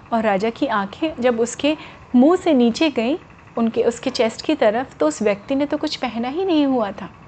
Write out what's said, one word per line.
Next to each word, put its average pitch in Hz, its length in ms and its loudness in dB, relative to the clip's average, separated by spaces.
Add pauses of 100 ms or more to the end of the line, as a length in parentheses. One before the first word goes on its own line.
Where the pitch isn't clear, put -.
(140)
और 226 100 0
राजा 202 260 2
की 262 180 -4
आंखें 214 520 -4
जब 240 200 2
उसके 285 380 0 (380)
मुंह 285 200 8
से 339 180 2
नीचे 240 360 4
गईं, 254 280 -2 (400)
उनके, 226 260 0
उसके 240 260 -2
चेस्ट 226 360 -2
की 311 100 0
तरफ, 240 420 0
तो 302 100 0
उस 302 140 -2
व्यक्ति 208 340 -2
ने 285 100 0
तो 294 120 -4
कुछ 294 180 -4
पहना 233 320 -6
ही 330 180 -4
नहीं 311 200 2
हुआ 240 260 0
था। 190 180 -12 (180)